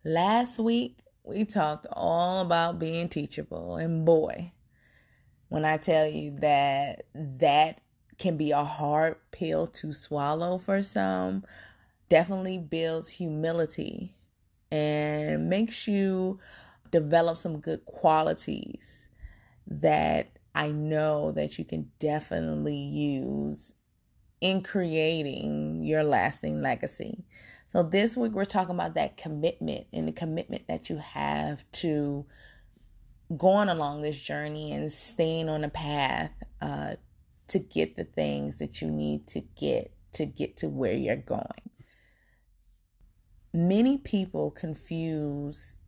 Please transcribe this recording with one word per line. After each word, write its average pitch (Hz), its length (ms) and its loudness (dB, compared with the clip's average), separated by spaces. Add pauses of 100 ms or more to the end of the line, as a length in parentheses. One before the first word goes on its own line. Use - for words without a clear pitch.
Last 208 520 2
week, 233 400 2 (240)
we 208 240 -2
talked 151 440 0
all 175 520 2
about 170 360 2
being 165 300 -2
teachable, 143 680 -6
and 165 280 0
boy, 165 480 4 (960)
when 156 160 -2
I 156 140 2
tell 156 280 4
you 151 340 -4
that 139 640 2 (100)
that 147 640 4 (380)
can 175 180 0
be 147 140 0
a 147 140 4
hard 151 520 2 (140)
pill 160 380 0
to 151 260 -8
swallow 156 640 -2
for 196 240 0
some, 196 600 0 (680)
definitely 185 480 4
builds 165 500 -4
humility 160 1040 -2 (560)
and 151 760 0
makes 220 400 0
you 190 500 2 (520)
develop 165 480 4
some 156 220 -6
good - 260 -6
qualities - 1200 0 (600)
that 151 720 2 (160)
I 151 160 0
know 151 600 0
that 151 260 -2
you 160 60 -6
can 147 220 -6 (120)
definitely 147 800 -2
use 143 960 -4 (680)
in 190 200 2
creating 156 1200 0
your 156 220 2
lasting 147 560 2
legacy. - 640 -4 (420)
So 180 160 2
this 196 340 4
week 226 160 0
we're 196 120 0
talking 185 300 0
about 170 200 -4
that 151 220 -2
commitment 151 760 -4
and 80 140 -2
the 78 60 -2
commitment - 560 -6
that - 220 -6
you 160 80 -4
have 147 760 -4
to 143 520 -2 (1120)
going 196 320 6
along 151 340 -2
this 151 180 -4
journey 151 520 -6
and 147 200 -4
staying 160 560 -2
on 156 140 -2
the 147 80 -4
path, 147 600 -2 (300)
uh, 147 340 -6 (540)
to 190 100 0
get - 380 -2
the 165 80 -4
things 73 540 -4
that - 220 -8
you 78 100 -4
need - 380 -4
to 78 120 -6 (160)
get, 139 360 -2 (200)
to 151 140 -4
get - 320 -8
to 160 100 -4
where 131 240 -2
you're 123 240 0
going. - 260 -6 (2000)
Many 208 460 4
people 185 540 -2
confuse 151 1200 -6 (140)